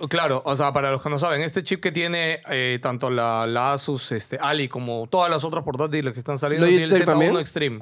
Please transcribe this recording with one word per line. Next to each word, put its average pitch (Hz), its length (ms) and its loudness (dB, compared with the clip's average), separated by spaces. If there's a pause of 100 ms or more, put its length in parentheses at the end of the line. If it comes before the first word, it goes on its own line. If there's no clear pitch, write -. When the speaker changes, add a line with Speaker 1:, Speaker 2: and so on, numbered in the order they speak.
Speaker 1:
claro, 151 340 0
o 139 140 0
sea, 143 160 2
para 139 180 0
los 127 100 -2
que 151 80 -4
no 147 100 -2
saben, 156 220 0
este 156 220 -4
chip 185 180 -4
que 175 120 -2
tiene, 165 560 -2
eh, 127 320 0
tanto 127 280 -2
la, 117 380 0
la 123 240 0
Asus, 139 400 -4
este, 117 300 -6
Ali, 147 260 -2
como 120 400 -6
todas 175 240 2
las 156 140 0
otras 160 180 -4
portátiles 147 480 -2
que 117 80 -10
están 139 180 -4
saliendo, 151 300 2
tiene 175 160 6
el 160 60 0
Speaker 2:
Logitech 180 160 6
Speaker 1:
Z 165 100 4
uno 151 100 6
Speaker 2:
también. 175 160 2
Speaker 1:
Extreme. 139 400 -4